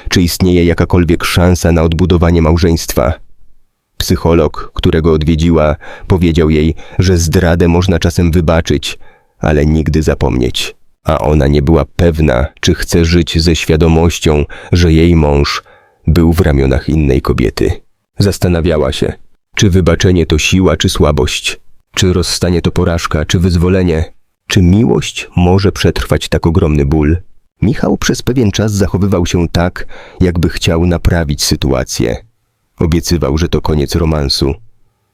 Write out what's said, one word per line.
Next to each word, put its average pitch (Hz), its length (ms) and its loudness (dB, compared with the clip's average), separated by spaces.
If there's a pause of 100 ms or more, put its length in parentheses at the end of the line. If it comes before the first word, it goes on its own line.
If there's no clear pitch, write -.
czy 98 140 2
istnieje 90 420 2
jakakolwiek 85 600 0
szansa 90 480 2
na 82 100 2
odbudowanie 82 600 2
małżeństwa. 80 680 0 (840)
Psycholog, - 800 0
którego 82 380 0
odwiedziła, 78 640 2 (300)
powiedział 82 440 2
jej, 80 240 2 (240)
że 92 180 2
zdradę 85 520 2
można 87 300 2
czasem 85 320 0
wybaczyć, 80 680 -2 (400)
ale 76 280 0
nigdy 78 360 0
zapomnieć. 64 720 -2 (280)
A 78 140 -2
ona 71 280 2
nie 71 160 2
była 71 220 2
pewna, 76 640 0 (140)
czy 90 140 0
chce - 300 0
żyć 85 360 0
ze 82 160 2
świadomością, 80 880 0 (280)
że 87 200 2
jej 82 240 4
mąż 73 460 0 (440)
był 82 260 4
w 82 80 0
ramionach 69 480 0
innej 67 340 0
kobiety. 58 480 -2 (480)
Zastanawiała 85 760 0
się, - 200 -4 (440)
czy 107 140 2
wybaczenie 85 560 2
to 78 120 0
siła, 90 380 2
czy 98 120 -2
słabość, 73 720 -2 (340)
czy 92 180 0
rozstanie 87 500 -2
to 90 80 0
porażka, 85 540 -2
czy - 140 -2
wyzwolenie, 87 720 0 (340)
czy - 160 2
miłość - 760 0
może 92 360 2
przetrwać - 560 -2
tak - 180 -2
ogromny 80 380 0
ból. 76 320 0 (460)
Michał 156 340 -2
przez - 260 -4
pewien 123 280 0
czas 104 220 -2
zachowywał 95 540 0
się 85 220 0
tak, - 380 -4 (340)
jakby 87 280 0
chciał 85 380 -2
naprawić 82 580 0
sytuację. 65 720 -2 (640)
Obiecywał, 78 600 0
że 82 100 -2
to 76 120 -2
koniec 73 340 -2
romansu, 73 600 -2 (600)